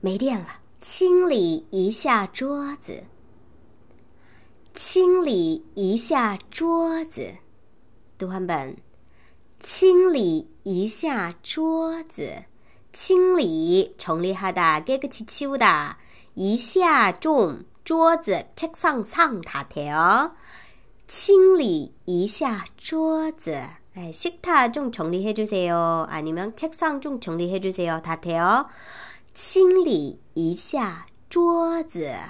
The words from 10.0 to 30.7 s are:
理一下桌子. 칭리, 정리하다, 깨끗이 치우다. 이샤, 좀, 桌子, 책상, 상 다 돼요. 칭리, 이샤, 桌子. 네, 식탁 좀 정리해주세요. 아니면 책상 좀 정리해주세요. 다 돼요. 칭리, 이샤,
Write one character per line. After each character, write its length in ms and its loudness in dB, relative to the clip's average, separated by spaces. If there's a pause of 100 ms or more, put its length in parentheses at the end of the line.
理 360 0 (140)
一 240 -2
下 540 -4
桌 640 -4
子. 400 -12 (580)
칭리, 960 2
정리하다, 880 0
깨끗이 420 -6
치우다. 720 0 (340)
이샤, 840 2
좀, 440 0 (200)
桌子, 600 2 (120)
책상, 480 -2
상 400 -2
다 260 -10
돼요. 640 0 (720)
칭리, 880 4 (140)
이샤, 580 -2 (100)
桌子. 840 -4 (320)
네, 180 -14
식탁 640 0
좀 180 -4
정리해주세요. 1160 -2
아니면 460 -6
책상 440 -4
좀 200 -8
정리해주세요. 840 -4
다 180 -8
돼요. 480 0 (680)
칭리, 840 4 (140)
이샤, 720 -4 (240)